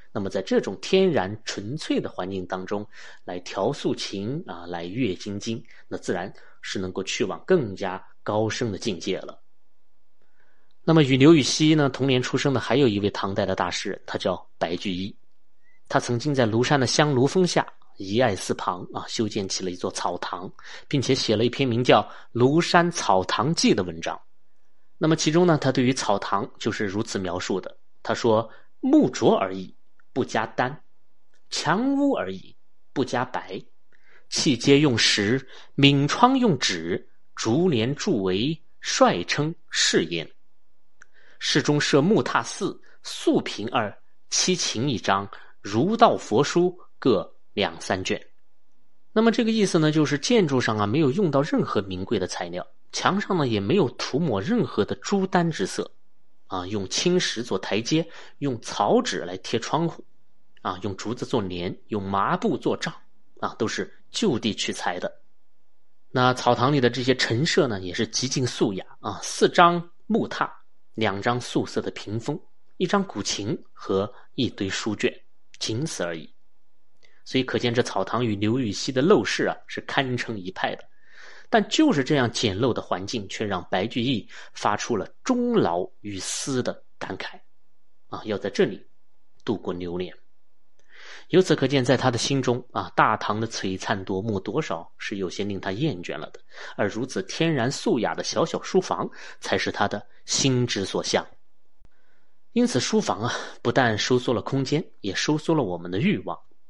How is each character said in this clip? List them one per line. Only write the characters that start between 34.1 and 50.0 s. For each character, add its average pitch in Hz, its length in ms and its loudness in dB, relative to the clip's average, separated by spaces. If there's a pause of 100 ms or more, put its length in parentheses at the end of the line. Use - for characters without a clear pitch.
砌 139 280 2
阶 139 220 8
用 139 180 4
石， 107 500 2 (280)
抿 139 320 6
窗 254 320 6
用 208 180 4
纸， 87 500 -2 (280)
竹 151 340 4
帘 123 240 2
柱 143 300 0
围， 104 360 0 (200)
率 156 460 4
称 151 280 0 (160)
是 - 360 2
焉。 80 240 -4 (1080)
室 - 240 2
中 147 180 4
设 139 220 4
木 165 220 4
榻 120 200 2
四， - 380 -6 (220)
素 - 360 2
屏 - 300 -6
二， 107 260 0 (340)
七 - 260 2
琴 135 340 -2
一 110 80 0
张， 101 320 2 (320)
儒 123 360 2
道 208 180 8
佛 107 260 2
书 175 380 2 (180)
各 92 320 4 (240)
两 85 280 0
三 92 200 0
卷。” 92 240 -2 (880)
那 220 100 4
么 226 100 6
这 233 120 2
个 220 80 2
意 220 140 4
思 180 120 4
呢， 156 140 6
就 151 140 6